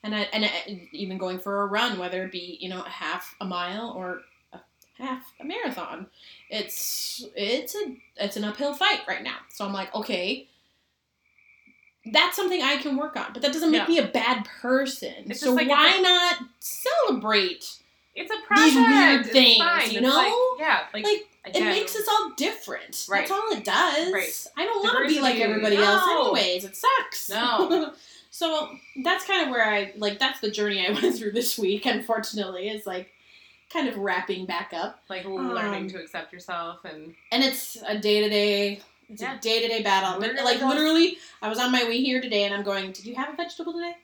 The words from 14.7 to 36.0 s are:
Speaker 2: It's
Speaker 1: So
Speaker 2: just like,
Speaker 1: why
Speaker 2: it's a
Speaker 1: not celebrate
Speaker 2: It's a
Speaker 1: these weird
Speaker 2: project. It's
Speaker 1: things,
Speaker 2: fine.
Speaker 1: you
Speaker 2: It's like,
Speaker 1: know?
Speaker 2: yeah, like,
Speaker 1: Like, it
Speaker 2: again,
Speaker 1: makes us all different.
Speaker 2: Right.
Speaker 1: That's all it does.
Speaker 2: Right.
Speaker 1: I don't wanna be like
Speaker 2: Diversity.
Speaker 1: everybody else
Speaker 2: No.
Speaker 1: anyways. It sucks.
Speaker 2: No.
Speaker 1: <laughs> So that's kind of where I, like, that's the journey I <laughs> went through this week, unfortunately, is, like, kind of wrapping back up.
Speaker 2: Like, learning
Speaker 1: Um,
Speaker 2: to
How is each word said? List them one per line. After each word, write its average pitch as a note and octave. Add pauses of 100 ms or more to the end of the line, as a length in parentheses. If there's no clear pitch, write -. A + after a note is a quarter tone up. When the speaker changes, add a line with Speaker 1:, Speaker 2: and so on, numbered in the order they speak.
Speaker 2:
It's -
Speaker 1:
So D4
Speaker 2:
just B3+
like, B3+
Speaker 1:
why D4
Speaker 2:
it's F#4+
a F#4
Speaker 1:
not F4 (220)
celebrate G#3+ (380)
Speaker 2:
It's F#4+
a A4
Speaker 1:
these G4+
weird A4+
Speaker 2:
project. C#4+
It's A3+
Speaker 1:
things, A#3+
Speaker 2:
fine. D#4
Speaker 1:
you A3+
Speaker 2:
It's C4
like, G4+
Speaker 1:
know? B4+
Speaker 2:
yeah, D4
like, G#3+
Speaker 1:
Like, G#4 (200)
it -
Speaker 2:
again, G#3+
Speaker 1:
makes G#4
us G#4+
all G#4+
different. -
Speaker 2:
Right. G3
Speaker 1:
That's D4+
all G#4+
it G#3+
does. D#4
Speaker 2:
Right. - (100)
Speaker 1:
I D#4+
don't G#4
wanna G#4+
be D4
like B3
Speaker 2:
Diversity. A3
Speaker 1:
everybody G#3+
else G#3
Speaker 2:
No. E4 (100)
Speaker 1:
anyways. F#3+
It G3
sucks. -
Speaker 2:
No. B3
Speaker 1:
<laughs> - (300)
So D#4 (320)
that's F#4
kind F#4+
of C#4
where A#3
I, G3+
like, G#3
that's C4+
the G#3+
journey G3+
I G#3
<laughs> G#3
went -
through G#3
this A#3+
week, G3+
unfortunately, G#3
is, G#3+
like, F#3 (600)
kind D4
of A#3
wrapping F#3
back F3
up. F3
Speaker 2:
Like, F#3
learning G3
Speaker 1:
Um, F#3+
Speaker 2:
to F#3